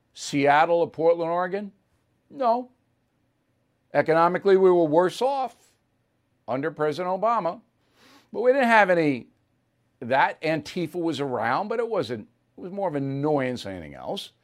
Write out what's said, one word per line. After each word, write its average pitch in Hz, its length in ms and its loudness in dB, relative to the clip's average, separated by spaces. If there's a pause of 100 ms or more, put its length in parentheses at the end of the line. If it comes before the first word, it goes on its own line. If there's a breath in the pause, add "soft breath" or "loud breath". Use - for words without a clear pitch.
(160)
Seattle 147 640 2
or 160 100 0
Portland, 165 400 0
Oregon? 185 420 -4 (600)
No. 247 380 -2 (1200)
Economically, 170 640 2
we 190 140 6
were 175 140 4
worse 170 360 0
off 262 340 -4 (920)
under 139 240 -4
President 156 500 -4
Obama, 214 400 -2 (720 soft breath)
but 202 80 -6
we 247 120 4
didn't 262 160 2
have 214 200 6
any, 151 380 2 (720)
that 135 420 0
Antifa 160 540 -4
was 165 240 -4
around, 131 480 -4
but 226 120 -6
it 233 80 -4
wasn't, 123 400 -4 (300)
it - 40 -18
was 185 100 -14
more 196 160 -6
of 151 80 -6
an 139 80 -4
annoyance 139 600 -2
than 98 100 -12
anything 80 200 -14
else. 67 380 -12 (120)